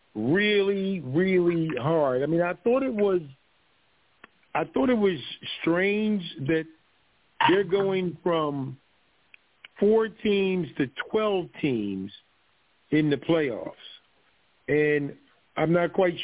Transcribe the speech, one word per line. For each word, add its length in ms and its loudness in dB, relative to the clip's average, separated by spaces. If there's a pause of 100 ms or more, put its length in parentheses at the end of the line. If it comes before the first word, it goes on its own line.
(160)
really, 840 0
really 680 2 (100)
hard. 440 0
I 20 0
mean, 160 0
I 140 -2
thought 260 0
it 120 -2
was, 280 0 (1300)
I 80 -2
thought 260 0
it 80 2
was 220 0 (420)
strange 600 0 (240)
that 180 0 (840)
they're 160 4
going 600 0
from 540 -2 (1000)
four 300 4
teams 580 0 (100)
to 120 0 (200)
twelve 360 0 (160)
teams 500 -2 (800)
in 180 4
the 60 2
playoffs. 560 -2 (960)
And 480 0 (420)
I'm 160 2
not 200 2
quite 300 2